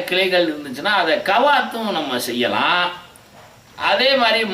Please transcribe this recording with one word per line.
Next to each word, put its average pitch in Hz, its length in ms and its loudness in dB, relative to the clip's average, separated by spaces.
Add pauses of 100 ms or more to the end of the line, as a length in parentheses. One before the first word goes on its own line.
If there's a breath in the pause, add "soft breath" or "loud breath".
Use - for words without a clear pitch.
கிளைகள் 180 400 2
இருந்துச்சுன்னா, 147 420 -4 (100)
அதை 160 140 2 (160)
கவாத்தும் 233 680 2
நம்ம 135 300 -4
செய்யலாம். 123 580 0 (1040)
அதே 151 180 2 (120)
மாதிரி 226 200 2 (120)